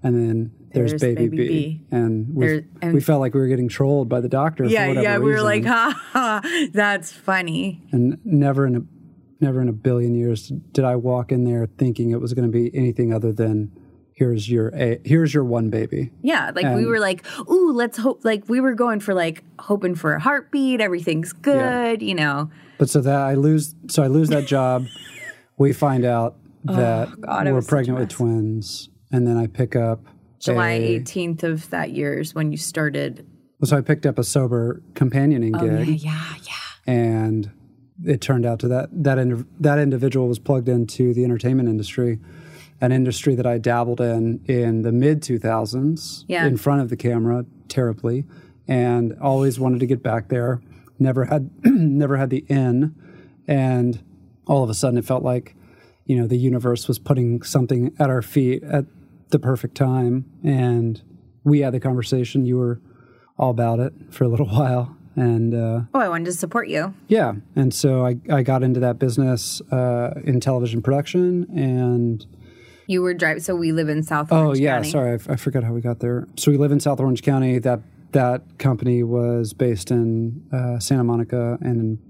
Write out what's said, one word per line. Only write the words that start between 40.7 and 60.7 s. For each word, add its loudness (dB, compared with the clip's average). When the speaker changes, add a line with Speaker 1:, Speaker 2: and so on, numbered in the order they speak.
Speaker 1:
the 0
entertainment 0
industry, -2
an 2
industry 2
that -2
I 0
dabbled 0
in 0
in 0
the 0
mid 2
two -2
thousands, -2
Speaker 2:
Yeah. 0
Speaker 1:
in 2
front 2
of -2
the -4
camera, 0
terribly, -2
and 0
always 2
wanted 0
to 0
get 0
back -2
there. -2
Never 2
had, -2
<clears throat> -20
never 4
had 0
the -4
in, 2
and 0
all 2
of -2
a -2
sudden 0
it -2
felt -2
like, -4
you 0
know, 2
the 0
universe 0
was 0
putting 0
something 0
at 2
our 0
feet 0
at -2
the 4
perfect -2
time, 0
and 0